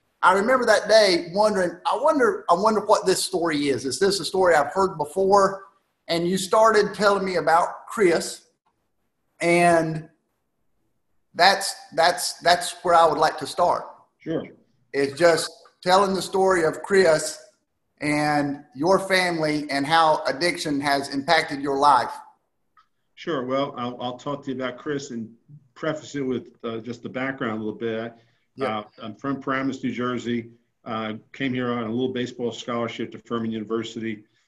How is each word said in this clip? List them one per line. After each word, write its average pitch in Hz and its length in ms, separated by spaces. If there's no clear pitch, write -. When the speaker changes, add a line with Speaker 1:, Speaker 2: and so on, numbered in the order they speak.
Speaker 1:
I 180 100
remember 233 340
that 208 200
day 190 460
wondering, 196 380
I 190 80
wonder, 254 480
I 170 60
wonder 208 280
what 208 260
this 185 180
story 160 440
is. 123 160
Is 127 120
this 190 220
a 151 60
story 185 280
I've 147 180
heard 190 240
before? 190 680
And 170 180
you 185 100
started 214 560
telling 196 320
me 180 120
about 160 500
Chris, 190 580
and 165 680
that's, 190 400
that's, 170 380
that's 175 500
where 175 100
I 165 140
would 151 100
like 156 220
to 139 80
start. 170 340
Speaker 2:
Sure. 156 240
Speaker 1:
It's 135 240
just 160 320
telling 190 320
the 180 80
story 190 440
of 151 180
Chris 170 600
and 147 640
your 175 240
family 165 720
and 139 160
how 156 380
addiction 147 560
has 143 340
impacted 156 460
your 139 180
life. 135 340
Speaker 2:
Sure. 147 280
Well, 135 320
I'll, 123 240
I'll 123 180
talk 139 260
to 139 80
you 127 40
about 123 220
Chris 139 320
and 117 220
preface - 400
it 143 80
with, 127 280
uh, 113 140
just 113 240
the 113 80
background 127 500
a 110 40
little 104 160
bit. 113 340
Speaker 1:
Yeah. 117 240
Speaker 2:
Uh, 104 40
I'm 110 140
from 135 260
Paramus, 135 400
New 120 120
Jersey. 117 560
Uh, 110 300
came 135 220
here 123 180
on 120 140
a 110 40
little 127 220
baseball 120 400
scholarship 117 600
to 110 60
Furman 113 300
University. 110 760